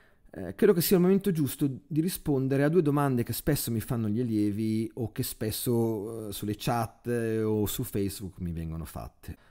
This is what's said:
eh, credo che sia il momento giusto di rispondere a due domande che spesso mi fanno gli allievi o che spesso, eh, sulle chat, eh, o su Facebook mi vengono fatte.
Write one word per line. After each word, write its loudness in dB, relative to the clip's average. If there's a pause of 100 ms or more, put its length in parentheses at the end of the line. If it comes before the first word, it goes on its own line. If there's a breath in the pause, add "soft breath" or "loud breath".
(320 soft breath)
eh, -10
credo 6
che 2
sia 4
il 6
momento 4
giusto -2
di 0
rispondere 0
a 4
due 4
domande 2
che -6
spesso 0
mi 0
fanno -2
gli 0
allievi 0
o -6
che -4
spesso, -2
eh, -8
sulle -4
chat, -4
eh, 0
o 2
su -4
Facebook -4
mi -4
vengono -6
fatte. -12 (140)